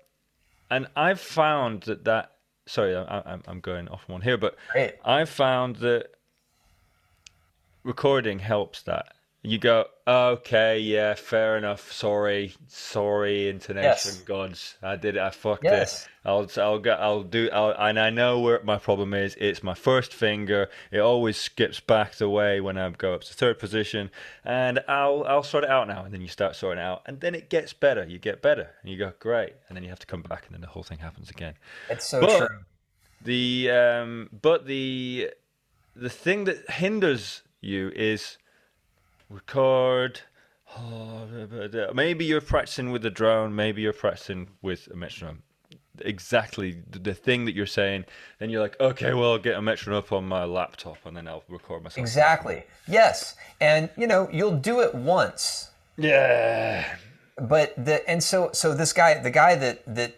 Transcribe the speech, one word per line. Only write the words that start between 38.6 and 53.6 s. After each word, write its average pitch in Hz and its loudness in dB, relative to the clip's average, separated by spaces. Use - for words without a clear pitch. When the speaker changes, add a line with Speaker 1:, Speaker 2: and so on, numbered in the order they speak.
Speaker 1:
record. 127 0
Oh, 113 -14
blah, 113 -12
blah, 107 -8
blah. 107 -2
Maybe 160 0
you're 156 2
practicing 131 -2
with 120 -4
the 110 -2
drone, 110 2
maybe 107 0
you're 107 0
practicing 95 -4
with 92 -6
a 92 -14
metronome. 80 -14
Exactly 98 -4
the, 95 -14
the 92 -4
thing 123 -2
that 104 -4
you're 101 -4
saying. 98 -2
Then 113 -8
you're 110 -2
like, 101 -4
"Okay, 127 0
well, 120 2
I'll 113 2
get 107 0
a 101 -4
metronome 104 -2
up - -8
on 95 0
my 92 -2
laptop 87 -6
and 82 -16
then 82 -14
I'll 80 -14
record 85 -14
myself." 82 -16
Speaker 2:
Exactly. 123 2
Yes. 202 4
And, 156 4